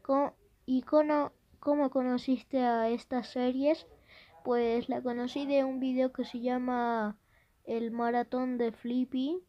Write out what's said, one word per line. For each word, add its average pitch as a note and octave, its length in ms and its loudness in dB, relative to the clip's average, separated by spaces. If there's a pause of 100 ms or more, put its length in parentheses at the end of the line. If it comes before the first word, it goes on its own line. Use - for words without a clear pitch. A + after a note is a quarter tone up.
Co-, C#4 320 0 (320)
¿y B3+ 160 2
cono-, D4+ 500 2 (300)
cómo C#4+ 280 2
conociste B3+ 720 0
a A#3 300 2
estas A#3+ 380 -4
series? C4 600 0 (560)
Pues A#3+ 460 0
la B3 120 -2
conocí B3 440 -4
de C#4 180 4
un C4 160 -2
video B3+ 320 2
que B3 140 -4
se A#3+ 160 -10
llama A#3+ 760 -2 (500)
El A3+ 260 -4
Maratón A#3+ 680 -2
de A#3 140 0
Flippy C4 760 -2